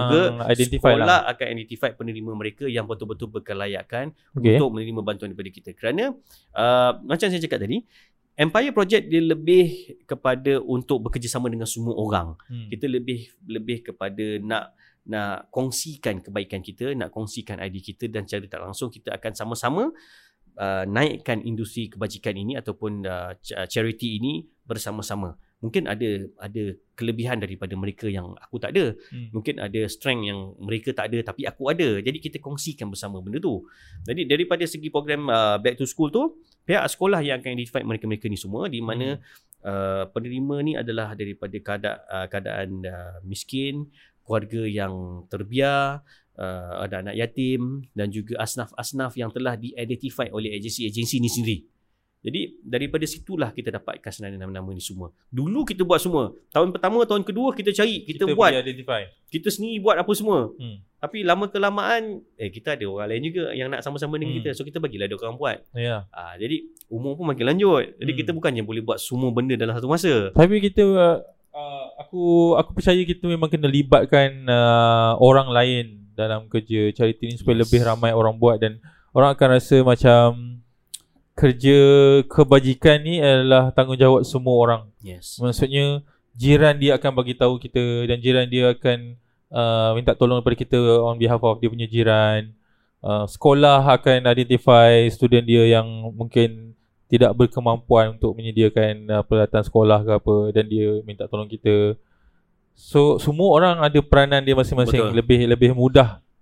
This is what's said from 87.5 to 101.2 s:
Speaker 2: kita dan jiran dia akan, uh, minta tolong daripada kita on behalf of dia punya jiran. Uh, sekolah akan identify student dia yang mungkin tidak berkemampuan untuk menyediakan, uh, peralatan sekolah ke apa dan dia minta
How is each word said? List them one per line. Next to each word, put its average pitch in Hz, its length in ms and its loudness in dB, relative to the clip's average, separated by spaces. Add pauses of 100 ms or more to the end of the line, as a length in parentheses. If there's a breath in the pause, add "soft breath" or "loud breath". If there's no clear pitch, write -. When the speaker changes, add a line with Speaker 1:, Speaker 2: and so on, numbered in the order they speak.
Speaker 2:
kita 123 240 -4 (320)
dan 120 80 -2
jiran 127 320 2
dia 123 240 4
akan, 120 400 -2 (320)
uh, 113 480 0
minta 120 240 2
tolong 123 240 4
daripada 117 160 0
kita - 160 -2 (240)
on 117 160 0
behalf 117 240 2
of 113 240 0
dia 113 80 0
punya 117 160 -6
jiran. 107 640 2 (480)
Uh, 104 240 -2
sekolah 139 640 4
akan 127 400 4
identify 120 800 8
student 117 400 4
dia 117 320 6
yang 113 80 -2 (240)
mungkin 113 640 -2 (320)
tidak 117 320 6
berkemampuan 117 800 2
untuk 110 160 -2
menyediakan, 110 720 0
uh, 107 160 0
peralatan 107 400 2
sekolah 107 400 4
ke 110 160 0
apa 107 160 2 (160)
dan 107 160 2
dia 107 400 0
minta 104 160 -10